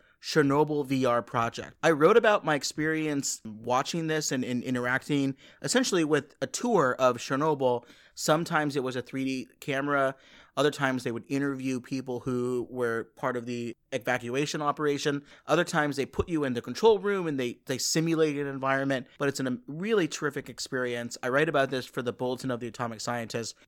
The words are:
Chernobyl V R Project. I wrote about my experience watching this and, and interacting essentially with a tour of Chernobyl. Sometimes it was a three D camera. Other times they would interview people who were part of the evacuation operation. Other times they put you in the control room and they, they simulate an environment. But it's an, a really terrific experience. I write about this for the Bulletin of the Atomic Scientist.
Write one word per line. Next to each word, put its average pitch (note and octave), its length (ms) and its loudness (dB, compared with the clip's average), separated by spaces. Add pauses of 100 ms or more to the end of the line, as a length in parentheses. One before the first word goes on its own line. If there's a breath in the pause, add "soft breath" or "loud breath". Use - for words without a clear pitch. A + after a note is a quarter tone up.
(240 soft breath)
Chernobyl D3 600 2
V C3 200 2
R A#2+ 160 2
Project. A#2 520 -4 (100)
I E3 80 6
wrote D#3+ 240 8
about G#3+ 300 6
my D3+ 100 2
experience D#3 880 -2
watching B2 600 -2
this D#3 240 -2
and, B2+ 140 -2
and B2 180 -4
interacting C3 720 0 (260 loud breath)
essentially F#3+ 440 2
with D3 360 0
a A#2 60 -2
tour E3+ 500 2
of B2+ 200 4
Chernobyl. C3+ 680 0 (320 loud breath)
Sometimes D#3 600 0
it B2+ 60 0
was B2+ 120 -4
a B2+ 60 -4
three C3+ 240 -6
D C3 220 -4 (120)
camera. C#3 560 0 (420 loud breath)
Other C#3+ 140 4
times C3 340 -2
they B2+ 60 -2
would A2+ 180 -6
interview C3+ 500 -2
people B2+ 400 -6
who B2 500 -2
were A#2 460 -2
part B2 220 -2
of A#2 80 -8
the A#2+ 280 -6 (200)
evacuation B2+ 680 -2
operation. C#3+ 600 0 (240 loud breath)
Other D#3+ 160 4
times D3+ 320 0
they C3+ 100 -2
put - 220 -4
you D#3 160 0
in C3 80 0
the A#2+ 100 -2
control G3+ 380 4
room F#3+ 280 -2
and C#3+ 120 -2
they, B2 280 -4
they C3 100 -2
simulate D#3+ 580 0
an C#3+ 120 -4
environment. C3+ 600 -2 (120)
But C#3+ 100 0
it's C#3 100 -2
an, C3 80 0
a B2 100 -2 (100)
really F3 420 0
terrific C#3+ 400 -6
experience. A#2+ 760 -6
I B2+ 60 -2
write C#3+ 180 4
about C#3+ 220 2
this C3 160 -4
for - 160 -8
the A#2+ 100 -2
Bulletin B2+ 400 -4
of A#2 80 -4
the A#2+ 80 -8
Atomic A2+ 320 -6
Scientist. A#2 560 -6 (120)